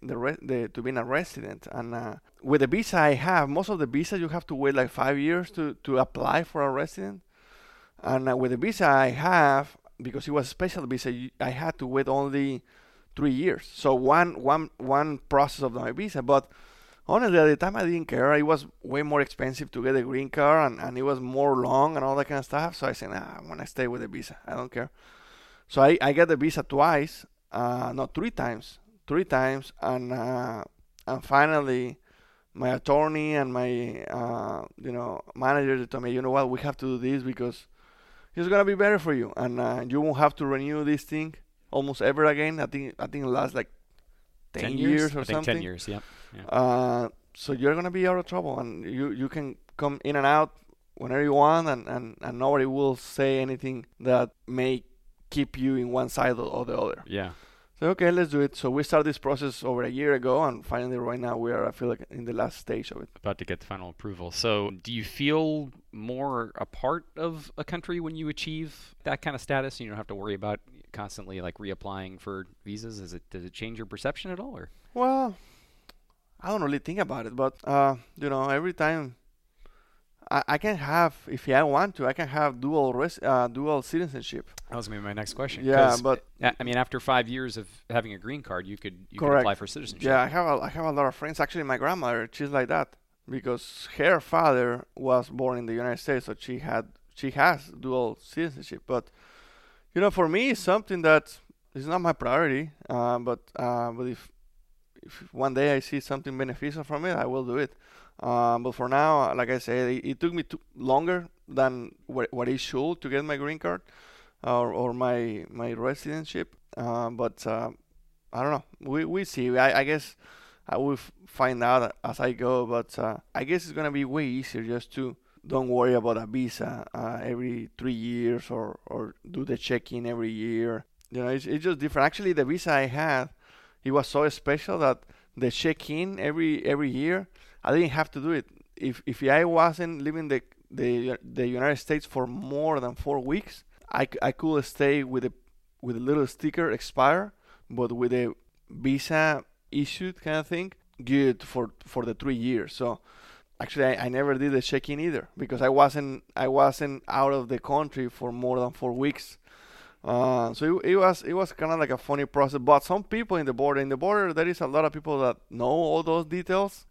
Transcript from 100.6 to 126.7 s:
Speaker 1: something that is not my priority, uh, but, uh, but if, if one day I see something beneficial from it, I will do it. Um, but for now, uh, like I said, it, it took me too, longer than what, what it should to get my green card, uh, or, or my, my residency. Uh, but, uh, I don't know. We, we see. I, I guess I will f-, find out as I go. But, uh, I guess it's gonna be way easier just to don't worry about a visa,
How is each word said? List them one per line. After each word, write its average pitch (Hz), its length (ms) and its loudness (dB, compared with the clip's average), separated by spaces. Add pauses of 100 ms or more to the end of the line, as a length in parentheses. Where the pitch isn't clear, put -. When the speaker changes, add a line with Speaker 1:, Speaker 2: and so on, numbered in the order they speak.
Speaker 1:
something 185 420 0
that 156 360 6 (360)
is 135 120 -10
not 170 140 0
my 170 120 2
priority, 143 580 0 (200)
uh, 123 300 0
but, 120 200 -4 (160)
uh, 120 360 -2
but 123 160 -6
if, 123 200 -10 (760)
if - 300 -20
one 131 220 -2
day 139 220 4
I 135 40 2
see 139 200 -4
something 135 360 -8
beneficial 139 460 -6
from 147 220 -6
it, 180 120 0
I 147 100 0
will 127 180 -2
do 123 140 -2
it. 143 140 -2 (480)
Um, 120 440 2
but 123 100 -2
for 123 140 -4
now, 143 420 4
uh, - 40 0
like 123 160 0
I 131 80 0
said, 123 320 0
it, 127 140 -4
it 135 160 -6
took 170 120 0
me 175 100 -4
too, - 160 -10 (180)
longer 165 520 0 (200)
than 131 460 0 (120)
what, 127 260 -4
what 123 160 -2
it 131 100 0
should 151 440 -4
to 147 60 -8
get 139 160 -2
my 151 120 -4
green 147 220 -6
card, 175 240 -4 (640)
uh, 123 160 2
or, 120 120 0
or 120 200 -2
my, 120 560 -2
my 120 240 -8
residency. 143 720 -4 (320)
Uh, 120 340 -4
but, 117 360 -4
uh, 113 240 -2 (600)
I 117 100 -4
don't 139 100 0
know. 160 120 -4 (160)
We, 147 240 -2
we 180 200 -4
see. 123 320 -2
I, 127 240 6
I 139 40 2
guess 147 320 -2 (520)
I - 80 -2
will 139 180 0
f-, - 180 -12 (140)
find 127 360 0
out 120 400 4
as 120 160 -6
I 127 140 0
go. 123 340 0
But, 117 320 -4
uh, 110 200 -4 (140)
I - 120 -2
guess 165 200 -2
it's 160 80 -14
gonna 147 200 -4
be 143 120 0
way 139 220 -2
easier 127 380 -6
just 120 300 -4
to 131 220 -6 (300)
don't 131 220 -2
worry 127 260 4
about 117 220 2
a 113 100 -6
visa, 113 680 -4